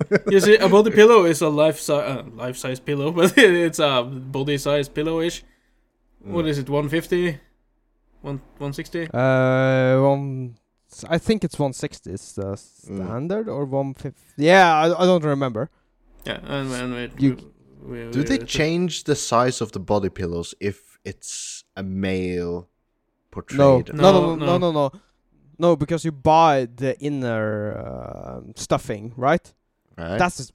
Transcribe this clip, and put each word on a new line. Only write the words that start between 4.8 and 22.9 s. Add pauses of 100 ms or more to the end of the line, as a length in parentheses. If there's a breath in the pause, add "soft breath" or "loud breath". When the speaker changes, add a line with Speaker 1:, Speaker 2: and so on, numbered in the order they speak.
Speaker 2:
pillow-ish. (840)
Speaker 1:
Mm.
Speaker 2:
What
is
it,
one
fifty? (840)
One, (160)
one
sixty?
Speaker 3:
Uh,
one, (540)
I
think
it's
one
sixty
is
the
Speaker 1:
Mm.
Speaker 3:
standard,
or
one
fifty. (160)
Yeah,
I,
I
don't
remember. (560)
Speaker 2:
Yeah,
and,
and
we, (180)
Speaker 3:
You (460)
Speaker 2:
we,
we,
Speaker 1:
Do
they
Speaker 2:
we
Speaker 1:
change
the
size
of
the
body
pillows
if
it's (120)
a
male
Speaker 3:
No. (640)